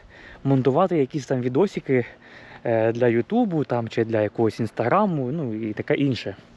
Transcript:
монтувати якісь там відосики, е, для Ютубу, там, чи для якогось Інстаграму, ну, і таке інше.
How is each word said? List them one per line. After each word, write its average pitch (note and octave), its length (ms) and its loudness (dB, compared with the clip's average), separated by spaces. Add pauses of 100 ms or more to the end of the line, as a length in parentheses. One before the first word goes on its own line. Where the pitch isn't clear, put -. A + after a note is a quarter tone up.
(440)
монтувати C#3 540 4
якісь C3+ 280 -2
там C3 140 -2
відосики, C3 640 0 (600)
е, A2+ 280 2
для A#2+ 160 2
Ютубу, D#3+ 560 0
там, A#2+ 240 -2
чи A#2 160 0
для A2 160 0
якогось G#2+ 400 0
Інстаграму, C3 720 0
ну, C#3+ 220 -4
і A2 180 -4
таке A2 220 -4
інше. B2 420 -2 (200)